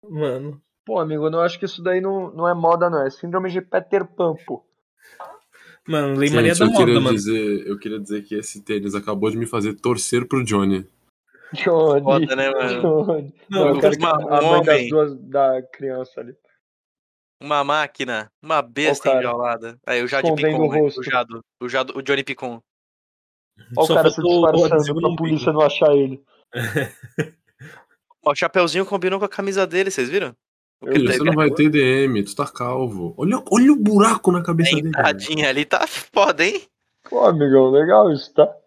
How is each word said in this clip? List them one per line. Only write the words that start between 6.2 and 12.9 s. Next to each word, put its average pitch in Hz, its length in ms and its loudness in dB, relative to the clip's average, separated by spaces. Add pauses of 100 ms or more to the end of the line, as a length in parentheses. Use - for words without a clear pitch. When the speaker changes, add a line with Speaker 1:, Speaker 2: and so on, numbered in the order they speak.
Speaker 3:
Gente, 147 60 2
Speaker 1:
Maria - 200 4
da 139 100 4
Speaker 3:
eu 110 60 4
Speaker 1:
moda, - 140 2
Speaker 3:
queria 120 140 4
Speaker 1:
mano. 127 160 2
Speaker 3:
dizer, 104 520 -2
eu 101 100 -6
queria 107 220 -8
dizer 101 240 -8
que 104 120 -10
esse 104 280 -10
tênis 101 320 -4
acabou 101 340 -4
de 113 80 -6
me 117 80 -4
fazer 107 300 -4
torcer 123 520 -2
pro 135 160 -2
Johnny. 98 420 0 (680)
Speaker 2:
Johnny. 156 500 2
Speaker 4:
Foda, 135 320 0
né, 135 160 0
mano? 123 300 -2
Speaker 2:
Johnny. 156 520 -2 (160)